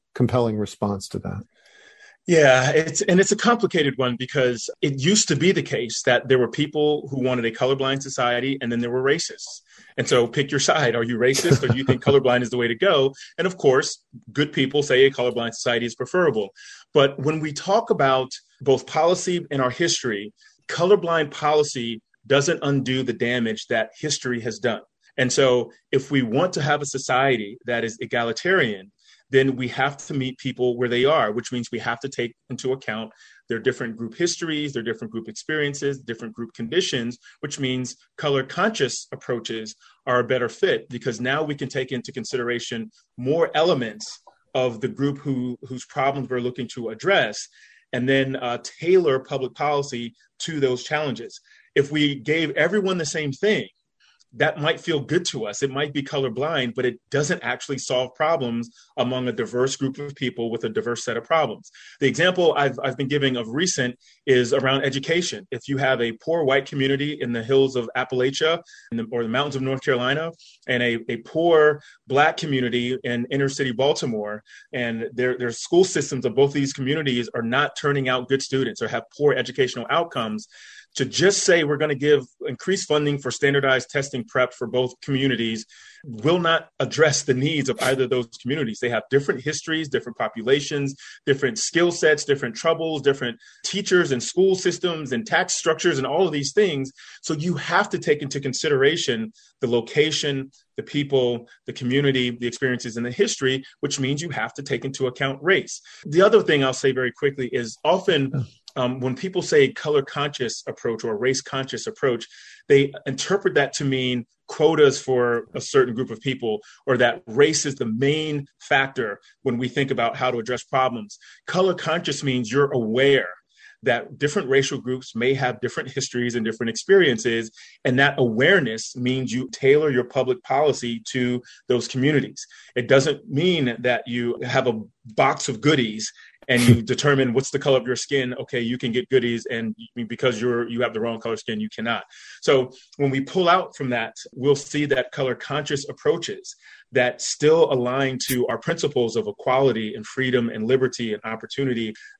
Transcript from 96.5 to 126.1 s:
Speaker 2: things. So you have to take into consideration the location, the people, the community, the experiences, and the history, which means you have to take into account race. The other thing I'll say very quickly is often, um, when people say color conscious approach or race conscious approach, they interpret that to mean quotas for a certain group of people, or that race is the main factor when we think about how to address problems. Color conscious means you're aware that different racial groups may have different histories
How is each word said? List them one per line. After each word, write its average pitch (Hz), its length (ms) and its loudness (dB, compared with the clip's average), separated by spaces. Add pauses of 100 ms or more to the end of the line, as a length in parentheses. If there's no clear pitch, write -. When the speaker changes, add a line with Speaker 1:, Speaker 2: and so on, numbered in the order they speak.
Speaker 2:
things. 147 400 0 (300)
So 160 120 -4
you 165 200 -2
have 190 360 0
to 180 80 -2
take 147 240 0
into 139 180 -6
consideration 135 920 0 (280)
the 131 60 0
location, 139 840 0 (260)
the - 60 -8
people, 131 640 -2 (180)
the 123 60 -8
community, 131 580 0
the 117 160 -6
experiences, 120 500 -4
and 120 80 -4
the 123 60 -6
history, 135 540 0 (160)
which 143 200 -4
means 139 220 -2
you 170 80 -8
have 117 240 -6
to 143 80 -12
take 135 220 -4
into 135 240 -4
account 135 340 -4
race. 170 380 0 (260)
The 160 160 4
other 208 200 8
thing 147 220 2
I'll 131 80 2
say 135 200 0
very 123 200 -2
quickly 139 360 -2
is 117 360 -4
often, 147 640 2 (300)
um, 127 240 -2
when 127 160 -2
people 185 260 -4
say 139 300 6
color 147 300 0
conscious 139 640 -4
approach 113 340 -4
or 110 160 -4
race 131 220 0
conscious 131 480 -6
approach, 117 360 -2 (440)
they 139 240 6 (120)
interpret 185 500 -2
that 139 200 2
to 147 100 -4
mean 127 420 -2 (200)
quotas 151 520 4
for 120 560 0
a 127 60 -8
certain 123 340 4
group 127 160 -4
of 110 100 -10
people, 117 400 -4 (260)
or 131 100 4
that 120 300 2
race 127 400 2
is 139 80 -4
the 123 100 -6
main 143 640 -2 (140)
factor 135 600 -2 (220)
when 120 160 -2
we 127 100 -2
think 135 220 -2
about 117 260 0
how 127 140 -2
to 120 80 -2
address 117 240 -4
problems. 120 560 -2 (280)
Color 185 280 2
conscious 175 480 -4
means 127 280 -2
you're 143 220 4
aware 120 560 4 (540)
that 120 360 -2
different 147 300 -2
racial 135 320 2
groups 127 340 -8
may 123 200 2
have 127 260 -2
different 127 300 -6
histories 123 440 -4